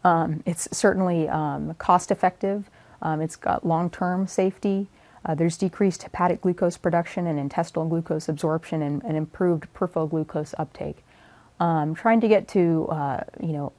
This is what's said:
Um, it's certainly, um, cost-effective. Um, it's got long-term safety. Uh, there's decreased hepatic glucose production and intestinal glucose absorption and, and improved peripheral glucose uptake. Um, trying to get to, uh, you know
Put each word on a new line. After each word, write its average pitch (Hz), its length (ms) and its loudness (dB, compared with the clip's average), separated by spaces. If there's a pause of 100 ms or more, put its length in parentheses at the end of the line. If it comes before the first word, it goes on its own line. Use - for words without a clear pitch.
Um, 165 420 4
it's - 220 -2 (100)
certainly, 180 520 2
um, 151 460 -2
cost-effective. 190 920 0 (320)
Um, 156 200 -2
it's 160 160 -4
got - 280 -2
long-term 175 640 0
safety. 196 640 -2 (380)
Uh, 160 80 -2
there's 165 220 0
decreased 190 460 0
hepatic - 400 0
glucose 175 340 0
production 175 500 -2
and 151 120 -2
intestinal 160 500 -2
glucose 160 400 -2
absorption 160 540 -2
and, 143 220 -2
and 156 120 -2
improved 160 560 0
peripheral 170 340 -2
glucose 156 520 -4
uptake. - 460 -8 (560)
Um, 160 340 0
trying 226 260 4
to 220 80 2
get 208 200 4
to, 165 420 2
uh, 143 300 -2 (200)
you 165 120 -4
know 143 260 -6